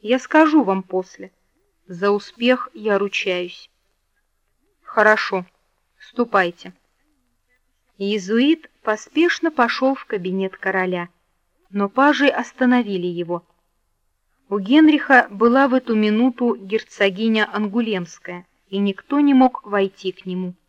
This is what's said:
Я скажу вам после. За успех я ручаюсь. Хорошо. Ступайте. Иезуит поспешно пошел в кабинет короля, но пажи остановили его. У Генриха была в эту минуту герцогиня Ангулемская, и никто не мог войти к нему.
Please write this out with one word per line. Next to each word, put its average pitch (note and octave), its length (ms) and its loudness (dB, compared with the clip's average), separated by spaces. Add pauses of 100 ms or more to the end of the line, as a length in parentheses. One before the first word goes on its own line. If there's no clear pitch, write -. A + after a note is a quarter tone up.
Я B3 140 0
скажу D#4 460 4
вам F#3+ 180 -2
после. F#3 480 -8 (560)
За F#3 240 -2
успех A#3 640 -2
я G#3 260 -2
ручаюсь. F3+ 680 -6 (1120)
Хорошо. G#3+ 640 0 (520)
Ступайте. F#3 760 -4 (1200)
Иезуит G#3+ 720 0 (120)
поспешно D#4+ 680 -2
пошел C4 460 0
в - 80 -18
кабинет F#3+ 540 -6
короля, F#3 500 -4 (640)
но G3+ 180 -2
пажи C#4 400 2
остановили A#3 800 0
его. E3+ 380 -6 (1040)
У G3+ 100 -4
Генриха C#4 720 4
была A#3 400 2
в A#3+ 40 0
эту B3+ 220 -2
минуту A3 600 0
герцогиня G#3+ 1000 -2
Ангулемская, G3 920 -6 (220)
и F#3+ 120 -6
никто G3+ 420 -2
не C#4+ 120 4
мог B3+ 320 2
войти G3 460 -4
к - 140 -20
нему. F#3 280 -8 (160)